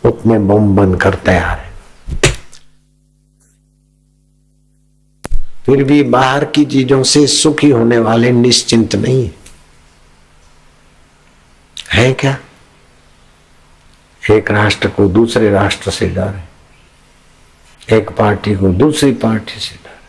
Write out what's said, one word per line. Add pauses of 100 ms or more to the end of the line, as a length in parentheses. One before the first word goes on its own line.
उतने
बम
बनकर
तैयार
है। (4000)
फिर
भी
बाहर
की
चीजों
से
सुखी
होने
वाले
निश्चिंत
नहीं
है। (2500)
हैं
क्या? (1900)
एक
राष्ट्र
को
दूसरे
राष्ट्र
से
डर
है, (1400)
एक
पार्टी
को
दूसरी
पार्टी
से
डर (100)